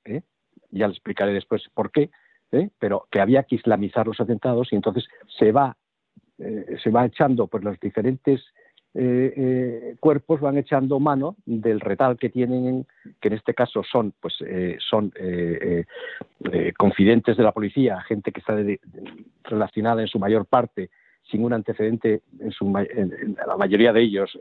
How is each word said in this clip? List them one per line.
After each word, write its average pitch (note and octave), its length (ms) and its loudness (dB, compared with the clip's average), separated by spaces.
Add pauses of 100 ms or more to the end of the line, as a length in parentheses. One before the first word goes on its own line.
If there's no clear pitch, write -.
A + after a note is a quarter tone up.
¿eh? B2+ 160 -10 (500)
Ya G2+ 160 0
le F#2+ 60 -4
explicaré G2+ 400 -4
después G2+ 300 -4 (100)
por G#2 180 -4
qué, D3+ 180 2 (420)
¿eh? F3 180 0 (100)
Pero G2+ 320 -2
que G2+ 80 2
había B2+ 240 4
que - 120 -4
islamizar G#2+ 520 0
los A2 140 -4
atentados A#2+ 500 -2
y G#2+ 40 0
entonces G#2 320 -2 (300)
se G#2+ 140 6
va, C3 240 2 (640)
eh, G#2+ 460 -10
se A#2+ 80 0
va B2 140 4
echando B2 420 2
por G2 160 -6
los G2+ 160 -6
diferentes, B2+ 640 0 (520)
eh, B2+ 420 0
eh, B2+ 640 -2
cuerpos, D3+ 400 2
van C#3+ 180 0
echando C3+ 440 0
mano D3 340 0 (100)
del A2 360 0
retal B2 360 0
que A#2 120 -4
tienen, B2+ 360 -2
en, B2+ 220 -4 (320)
que - 80 0
en G#2 60 0
este A2 200 -2
caso A2+ 300 -2
son, A2 380 0
pues, - 140 -8 (120)
eh, F2+ 320 -4
son, G#2 400 -2
eh, F2 420 -2
eh, E2+ 240 -2 (640)
eh, F3 260 0
confidentes A2 580 4
de A#2+ 80 4
la G#2+ 80 6
policía, G#2 500 0
gente G#2 300 -6
que - 80 -10
está G#2+ 160 -4
de, G#2 80 0
de, G2+ 160 -2 (640)
relacionada A2 580 0
en G#2+ 60 -4
su - 100 -6
mayor G2+ 280 2
parte, G2+ 440 0 (400)
sin G#2+ 140 -2
un A#2+ 100 0
antecedente, A2 680 0 (180)
en, - 120 -8
su - 160 -6
ma-, G2 160 0
en, F#3+ 300 -2
en - 320 -8
la F#3 120 -4
mayoría G3 340 4
de A2+ 100 4
ellos, G2 400 0